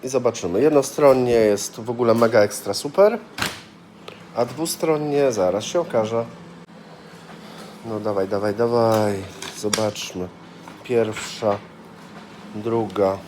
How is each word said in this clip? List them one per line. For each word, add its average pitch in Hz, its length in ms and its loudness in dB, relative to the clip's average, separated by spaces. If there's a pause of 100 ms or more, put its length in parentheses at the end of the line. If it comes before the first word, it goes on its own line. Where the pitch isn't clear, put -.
I 131 40 -8
zobaczymy. 117 540 -2
Jednostronnie 135 680 4
jest 107 480 2
w 110 100 -10
ogóle 117 240 2
mega 117 260 4
ekstra 101 340 0
super, 202 440 2 (1160)
a 117 100 0
dwustronnie 147 840 0
zaraz 98 320 0
się - 160 -2
okaże. 117 460 -2 (1600)
No 110 140 -6
dawaj, 101 280 0
dawaj, 101 280 -2
dawaj. 113 580 2 (440)
Zobaczmy. 104 720 -4 (560)
Pierwsza, 107 760 -2 (1000)
druga. 104 640 0 (100)